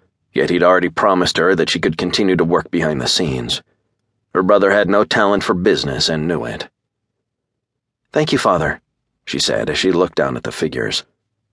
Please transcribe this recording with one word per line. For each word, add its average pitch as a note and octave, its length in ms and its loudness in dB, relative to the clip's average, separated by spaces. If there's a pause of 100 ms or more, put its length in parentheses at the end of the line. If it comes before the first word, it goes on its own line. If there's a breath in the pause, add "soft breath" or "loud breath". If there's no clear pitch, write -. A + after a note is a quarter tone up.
(320)
yet D#2+ 160 0
he'd F2 140 0
already F2+ 260 4
promised F2+ 480 0
her F2+ 180 2
that D#2+ 140 0
she - 120 -6
could D#2+ 180 -2
continue F#2 380 0
to E2 80 2
work E2 260 0
behind D#2 280 -2
the B1 100 -4
scenes. B1+ 540 -4 (680)
Her F#2+ 100 2
brother G2 280 4
had G2+ 180 2
no G2+ 160 2
talent G2+ 400 0
for A2+ 80 0
business E2 560 0
and D#2+ 180 -2
knew D2+ 200 -4
it. - 240 -10 (1400)
"Thank D#3 220 0
you, C3+ 60 2
Father," D#2 420 0 (440)
she C#2 140 -8
said - 320 -2
as - 80 -4
she F#2 140 2
looked E2+ 240 0
down C#2 200 -2
at A#1 60 -10
the A#1+ 80 -8
figures. - 540 -6 (480)